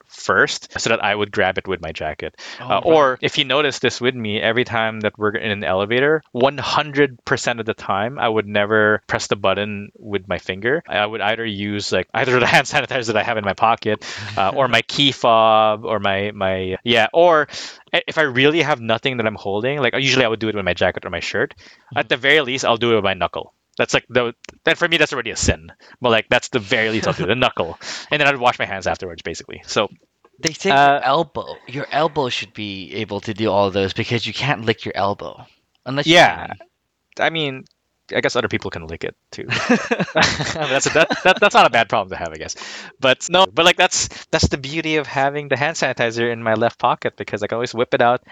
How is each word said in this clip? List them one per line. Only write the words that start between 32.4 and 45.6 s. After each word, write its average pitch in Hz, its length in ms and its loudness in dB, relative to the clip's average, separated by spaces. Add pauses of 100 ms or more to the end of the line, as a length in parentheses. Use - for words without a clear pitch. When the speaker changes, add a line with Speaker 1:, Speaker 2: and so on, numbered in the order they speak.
Speaker 2:
be 95 480 -10
able 101 200 -6
to 113 120 -6
do 107 160 0
all 98 220 4
those 98 220 0
because 117 340 -4
you 107 60 -8
can't 120 320 -2
lick 110 200 -2
your 113 100 -8
elbow 98 520 -4 (360)
unless 139 220 -4
you 156 80 4
Speaker 1:
Yeah. 107 320 6
Speaker 2:
can. - 120 -12 (640)
Speaker 1:
I 151 120 2
mean, 143 320 -4 (520)
I 127 60 0
guess 135 140 0
other 117 140 0
people 107 200 -4
can 85 160 -10
lick 80 180 -12
it - 120 -6 (160)
too. - 180 -12
<laughs> - 0 -
Speaker 2:
<laughs> - 640 -2
Speaker 1:
That's 147 720 0
a, 143 80 2
that, 165 140 4 (160)
that, 185 180 6
that's 208 140 4
not 202 100 8
a 151 40 6
bad 113 200 2
problem 101 220 0
to 95 40 -8
have, 82 160 -8
I 80 60 -12
guess. 78 180 -10 (440)
But - 300 2
no, 185 180 6
but, 151 180 2
like, 175 120 4
that's, - 300 2 (240)
that's 160 160 2
the 165 100 -2
beauty 156 400 -2
of 143 100 -2
having 143 420 -2
the 131 80 0
hand 151 180 -2